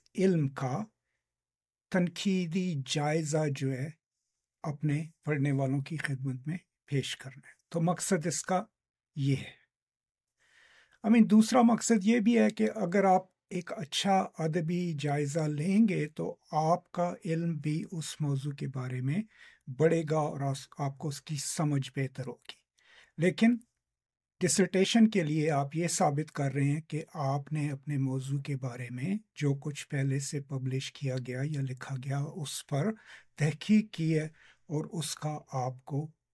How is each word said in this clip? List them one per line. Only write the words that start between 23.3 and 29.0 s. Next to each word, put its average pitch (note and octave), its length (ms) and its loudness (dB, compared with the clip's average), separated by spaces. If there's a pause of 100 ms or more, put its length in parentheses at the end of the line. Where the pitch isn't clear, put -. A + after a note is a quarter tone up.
डिसर्टेशन G3 680 6
के G#3 160 2
लिए D3+ 260 2
आप C#3 260 0
ये E3+ 120 0
साबित D#3+ 420 0
कर C#3 220 -2
रहे C#3 160 2
हैं D3+ 140 0
कि D#3 220 -6 (120)
आपने D3 540 -2
अपने C#3+ 280 -6
मौजू C3+ 440 -2
के C#3 140 -6
बारे B2 340 -8
में D#3 300 -4 (180)